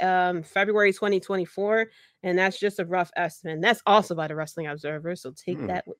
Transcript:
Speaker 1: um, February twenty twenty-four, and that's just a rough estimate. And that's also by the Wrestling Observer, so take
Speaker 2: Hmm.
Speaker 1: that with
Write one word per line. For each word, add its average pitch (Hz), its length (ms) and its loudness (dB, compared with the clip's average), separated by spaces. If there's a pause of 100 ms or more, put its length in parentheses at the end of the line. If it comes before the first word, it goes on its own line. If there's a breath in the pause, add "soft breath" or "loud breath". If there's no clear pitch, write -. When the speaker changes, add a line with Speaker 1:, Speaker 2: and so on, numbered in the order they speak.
Speaker 1:
um, 180 420 2
February 202 520 2
twenty 202 260 0
twenty-four, 202 720 -2 (320 soft breath)
and 180 160 0
that's 190 200 2
just 202 200 -2
a 175 80 -4
rough 175 300 -2
estimate. 160 400 -4
And 160 80 -4
that's 226 200 2
also 208 300 4
by 156 140 -4
the 156 60 -6
Wrestling 156 340 -8
Observer, 151 460 -6
so 135 180 -12
take 180 260 -8
Speaker 2:
Hmm. 127 80 -6
Speaker 1:
that 180 200 -6
with - 120 -16